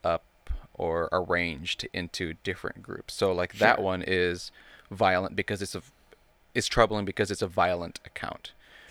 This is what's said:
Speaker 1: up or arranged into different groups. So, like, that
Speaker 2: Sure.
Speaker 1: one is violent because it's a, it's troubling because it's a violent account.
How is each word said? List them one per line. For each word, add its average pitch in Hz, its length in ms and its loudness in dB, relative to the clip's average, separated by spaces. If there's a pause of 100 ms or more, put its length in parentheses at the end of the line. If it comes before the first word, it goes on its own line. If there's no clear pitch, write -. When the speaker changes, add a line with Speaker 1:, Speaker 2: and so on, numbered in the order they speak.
Speaker 1:
up 85 200 2 (500)
or 82 380 0
arranged 87 800 0
into 87 420 -6 (100)
different - 380 -6
groups. - 320 -12
So, 95 180 2
like, 90 260 0
that 110 180 8
Speaker 2:
Sure. 95 80 -2
Speaker 1:
one 92 220 0
is 90 440 0 (400)
violent 95 460 2
because 101 260 -2
it's - 120 -8
a, 90 80 -8 (720)
it's 123 120 2
troubling 107 380 4
because 98 260 -2
it's 98 120 -2
a 101 40 2
violent 87 580 0
account. - 480 -10 (380)